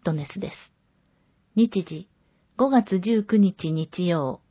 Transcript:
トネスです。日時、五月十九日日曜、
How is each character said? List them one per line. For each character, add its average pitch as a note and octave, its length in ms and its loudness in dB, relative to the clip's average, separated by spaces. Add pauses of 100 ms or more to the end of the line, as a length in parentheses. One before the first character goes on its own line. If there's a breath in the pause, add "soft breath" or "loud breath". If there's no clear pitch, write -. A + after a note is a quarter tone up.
ト E3+ 120 -2
ネ D3 200 -6
ス - 60 -12
で G3 140 -10
す。 - 40 -20 (1000)
日 A3 260 2
時、 D#3+ 260 -14 (480)
五 C4+ 140 2
月 A#3 300 2
十 G#3+ 240 0
九 A3 120 0
日 F#3 360 2
日 E3 340 -4
曜、 D#3 340 -2 (100)